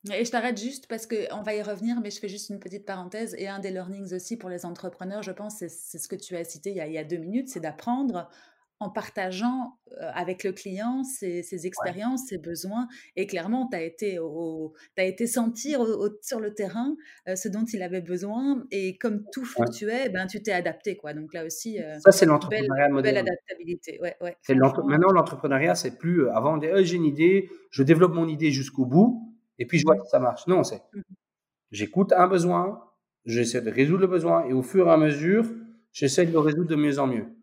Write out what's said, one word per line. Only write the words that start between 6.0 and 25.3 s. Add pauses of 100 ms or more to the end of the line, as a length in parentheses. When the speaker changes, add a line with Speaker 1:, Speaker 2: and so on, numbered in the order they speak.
Speaker 1:
que
tu
as
cité
il
y
a,
il
y
a
deux
minutes,
c'est
d'apprendre (500)
en
partageant, (240)
euh,
avec
le
client
ses,
ses
Speaker 2:
Ouais.
Speaker 1:
expériences,
ses
besoins. (260)
Et
clairement,
t'as
été
au,
au, (220)
t'as
été
sentir
au,
au, (120)
sur
le
terrain, (320)
euh,
ce
dont
il
avait
besoin.
Et
comme
tout
Speaker 2:
Ouais.
Speaker 1:
fluctuait,
ben,
tu
t'es
adapté,
quoi.
Donc
là
aussi,
euh,
Speaker 2:
Ça,
c'est
Speaker 1:
belle,
Speaker 2:
l'entrepreneuriat
moderne.
Speaker 1:
belle
adaptabilité.
Ouais,
ouais,
Speaker 2:
C'est
l'entre-,
Speaker 1:
franchement.
Speaker 2:
maintenant,
l'entrepreneuriat,